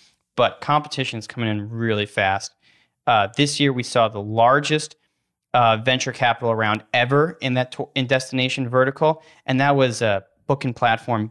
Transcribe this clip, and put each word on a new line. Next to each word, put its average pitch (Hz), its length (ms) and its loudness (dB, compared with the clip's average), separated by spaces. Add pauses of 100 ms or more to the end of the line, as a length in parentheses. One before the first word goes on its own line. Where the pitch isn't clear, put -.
(360)
but 117 240 0
competition 143 580 -4
is 107 80 -14
coming 113 220 -6
in 104 220 -4
really 113 360 -2
fast. 98 460 -2 (540)
Uh, 107 300 4
this 143 220 0
year, 143 140 2
we 123 100 -4
saw 117 260 2
the 110 120 -8
largest, 131 760 0 (580)
uh, 117 240 4
venture 127 340 -2
capital 120 420 0
round 110 300 -2 (100)
ever 143 460 2
in 127 140 -2
that 127 180 -2
to-, - 220 -10
in 131 120 -2
destination 127 640 -2
vertical, 131 540 0 (240)
and 131 140 0
that 143 160 4
was 127 240 2
a 101 240 0 (220)
booking 135 280 -2
platform, 113 560 0